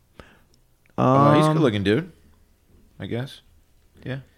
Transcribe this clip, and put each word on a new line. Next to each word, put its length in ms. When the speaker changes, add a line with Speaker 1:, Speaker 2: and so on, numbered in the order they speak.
Speaker 1:
Uh, 380
he's 120
a 20
Speaker 2:
Um, 80
Speaker 1:
good 60
looking 200
dude, 300
I 80
guess. 340
Yeah. 140